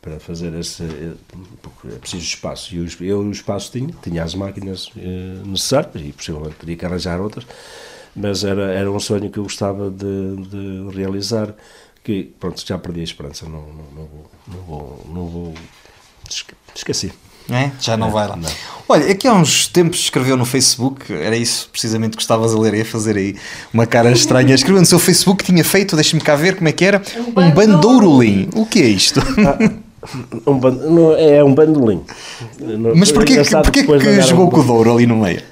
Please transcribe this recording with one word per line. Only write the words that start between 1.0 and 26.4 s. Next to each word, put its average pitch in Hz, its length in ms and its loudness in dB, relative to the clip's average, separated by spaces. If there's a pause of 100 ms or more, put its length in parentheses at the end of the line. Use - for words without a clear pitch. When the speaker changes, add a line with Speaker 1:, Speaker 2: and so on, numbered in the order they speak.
Speaker 1:
porque - 340 -20
é - 20 -18
preciso 82 260 -14
espaço. - 520 -12
E 85 40 -8
os, 85 220 -10
eu 98 180 -4
o 104 120 -6
espaço 101 400 -10
tinha, 127 180 -8 (140)
tinha 85 200 -6
as 82 120 -8
máquinas, 98 640 -10
eh, 92 480 -12
necessárias 101 500 -4
e 73 160 -12
possivelmente 76 480 -12
teria 85 160 -10
que 85 100 -14
arranjar 87 360 -6
outras, - 260 -10 (680)
mas 101 280 -4
era, 98 300 -4
era 98 180 -4
um 101 80 -4
sonho 101 320 -4
que 107 80 -10
eu 101 40 -6
gostava 101 460 -6
de, 98 460 -8
de 98 600 -12
realizar, 98 600 -6 (480)
que 98 340 -6
pronto, 87 300 -10
já 95 100 -6
perdi 85 220 -10
a 82 40 -8
esperança, 73 420 -14
não, 78 160 -16
não, 76 240 -20 (100)
não 78 100 -18
vou, 73 240 -20 (180)
não 90 200 -18
vou, 73 460 -16
não 87 140 -8
vou, 85 260 -12 (760)
esque-, - 240 -14 (220)
esqueci. - 380 -8 (360)
Speaker 2:
É? 131 300 -2
Já 113 180 -2
não 110 120 -2
Speaker 1:
É, - 20 -6
Speaker 2:
vai 107 160 -2
lá. 98 100 -8
Speaker 1:
não. 82 120 -8 (380)
Speaker 2:
Olha, 156 240 2
aqui 196 160 0
há 240 60 4
uns 175 340 2
tempos 175 340 2
escreveu 131 360 0
no 123 80 0
Facebook, 131 680 -2
era 92 220 -2
isso 117 360 -4
precisamente 110 440 -4
que - 60 -8
estavas 113 320 0
a 110 60 2
ler, 110 140 2
ia 110 120 0
fazer 107 320 -2
aí 98 180 -2 (380)
uma 113 120 4
cara 117 260 4
estranha. 127 440 4
Escreveu 190 260 4
no 170 40 6
seu 170 140 4
Facebook 190 440 2
que - 80 0
tinha 170 120 4
feito, 196 320 0
deixa-me 151 260 0
cá 147 140 2
ver 180 200 0